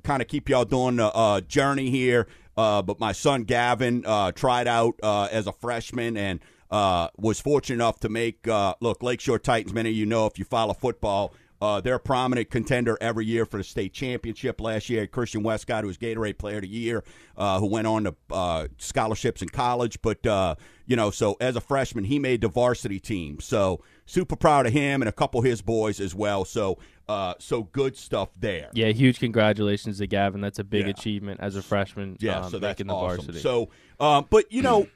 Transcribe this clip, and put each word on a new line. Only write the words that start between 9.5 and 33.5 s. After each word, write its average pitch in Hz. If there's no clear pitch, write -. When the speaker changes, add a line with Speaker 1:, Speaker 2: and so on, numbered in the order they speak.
Speaker 1:
many 113
of 110
you 107
know 110
if -
you 95
follow 110
football, 104
uh, 104
they're 123
a -
prominent 127
contender 117
every 113
year 113
for 113
the 92
state 98
championship. 120
Last 110
year, 110
Christian 113
Westcott, 110
who 104
was 90
Gatorade 113
Player 104
of 104
the 92
Year, 113
uh, 95
who 104
went 110
on 110
to, 90
uh, 85
scholarships 113
in 85
college. 123
But, 110
uh, 95
you 123
know, 107
so 101
as 123
a 110
freshman, 123
he 139
made 127
the 113
varsity 120
team. 80
So 98
super 175
proud 143
of 110
him 139
and 110
a 104
couple 135
of 117
his 117
boys 107
as 92
well. 101
So, 98
uh, 98
so 117
good 135
stuff 101
there. 90
Speaker 2:
Yeah, 110
huge 123
congratulations 107
to 101
Gavin. 101
That's 101
a 101
big 101
Speaker 1:
Yeah. 101
Speaker 2:
achievement 101
as 98
a 98
freshman, 98
Speaker 1:
Yeah, 98
Speaker 2:
um, 92
Speaker 1:
so 101
that's 98
Speaker 2:
making 98
the 101
Speaker 1:
awesome. 90
Speaker 2:
varsity. 82
Speaker 1:
So, 120